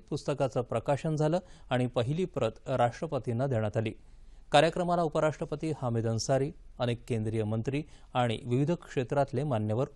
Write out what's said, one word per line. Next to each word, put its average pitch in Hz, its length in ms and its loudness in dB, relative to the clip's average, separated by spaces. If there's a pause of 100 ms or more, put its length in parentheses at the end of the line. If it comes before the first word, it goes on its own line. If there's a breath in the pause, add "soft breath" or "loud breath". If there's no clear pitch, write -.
पुस्तकाचं 139 520 -2
प्रकाशन 139 540 -2
झालं 156 240 2 (300 soft breath)
आणि 127 180 2
पहिली 135 380 0
प्रत 123 260 -2 (160)
राष्ट्रपतींना 135 800 0
देण्यात 110 300 0
आली. 110 160 -2 (580 soft breath)
कार्यक्रमाला 170 520 4
उपराष्ट्रपती 156 800 -2
हामिद 117 260 0
अन्सारी, 131 440 0 (280)
अनेक 120 280 -2
केंद्रीय 110 360 0
मंत्री 113 400 -2 (300 soft breath)
आणि 120 320 2
विविध 135 260 2
क्षेत्रातले 139 720 0
मान्यवर 113 420 0 (100)